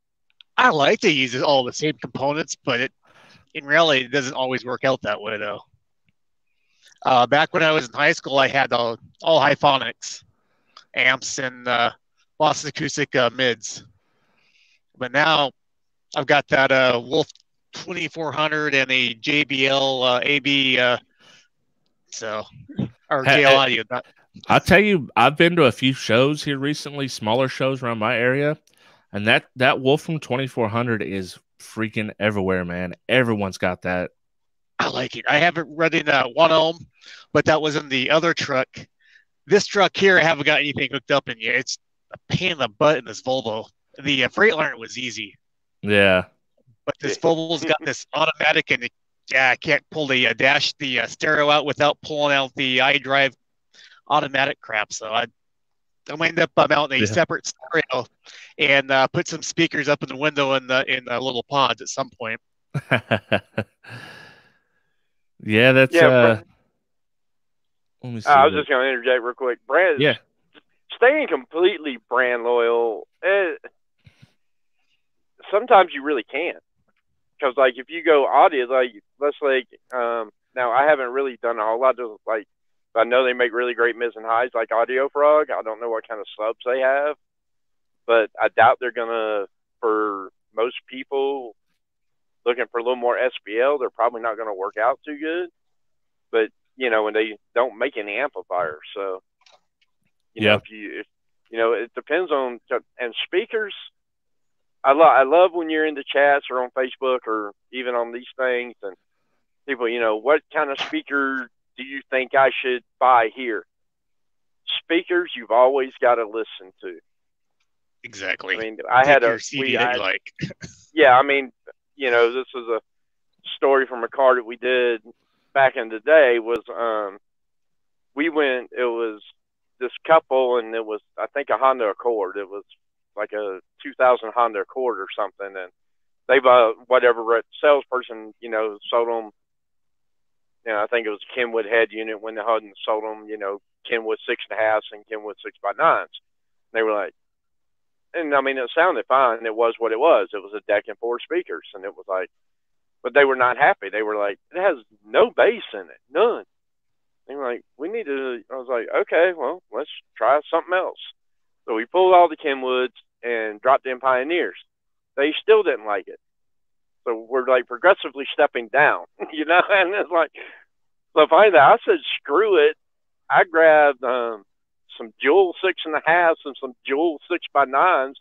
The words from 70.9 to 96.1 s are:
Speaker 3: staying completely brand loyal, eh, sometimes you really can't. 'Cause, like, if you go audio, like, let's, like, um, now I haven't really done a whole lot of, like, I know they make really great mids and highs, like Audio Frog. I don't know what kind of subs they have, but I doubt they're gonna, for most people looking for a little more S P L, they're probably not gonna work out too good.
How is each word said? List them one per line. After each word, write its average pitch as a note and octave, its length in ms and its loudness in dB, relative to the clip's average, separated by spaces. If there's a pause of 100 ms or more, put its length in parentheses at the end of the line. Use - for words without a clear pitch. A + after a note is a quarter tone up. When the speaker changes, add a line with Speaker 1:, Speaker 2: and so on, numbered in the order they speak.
Speaker 3:
staying C#4 320 4
completely D#3 720 -2 (100)
brand B2 360 0
loyal, A#2 640 0 (160)
eh, F#3 320 0 (2000)
sometimes G3+ 420 4
you C#3+ 100 -10
really C#3 220 -2
can't. C3+ 380 -8 (760)
'Cause, C3 180 -2
like, C3 200 4
if B2+ 140 -16
you E3 120 -12
go D3 240 4
audio, C#3 400 4
like, B2+ 260 0 (280)
let's, C#3+ 220 -2
like, C3 260 0 (240)
um, A#2 380 -6 (240)
now B2 180 -2
I C3+ 120 4
haven't C3+ 280 0
really C3+ 240 -4
done A#2 220 -4
a G#2+ 60 -2
whole A2+ 160 -2
lot B2+ 180 0
of, A2 280 -12
like, G#2+ 220 -6 (460)
I A2+ 100 2
know B2 200 2
they B2 100 0
make B2 180 0
really B2 220 -2
great A#2 200 0
mids A#2 220 -6
and A2 80 -16
highs, A#2 300 -2
like A2+ 180 -4
Audio B2+ 380 0
Frog. D3 400 2
I F#2 100 -6
don't G#2+ 200 -8
know A#2 100 -6
what A2+ 180 -6
kind A2+ 100 -10
of G2 160 -14
subs A2 300 -6
they B2+ 160 -2
have, C#3 380 -2 (880)
but A2+ 240 2 (100)
I A2 80 2
doubt A#2 320 4
they're B2 100 -6
gonna, A2 580 -4 (320)
for G#2+ 520 -2 (220)
most A#2 220 -4 (100)
people C3+ 680 -8 (920)
looking A#2+ 220 0
for A#2+ 100 -6
a A#2 40 -4
little B2 140 -2
more A#2+ 220 -2
S B2+ 140 -2 (120)
P G#2+ 160 -4
L, C#3 160 2
they're B2 140 -4
probably A#2 320 -2
not A2 160 -4
gonna A2 160 -8
work F#2+ 240 -8
out B2 260 0
too D3 140 -12
good. E3+ 320 -8 (800)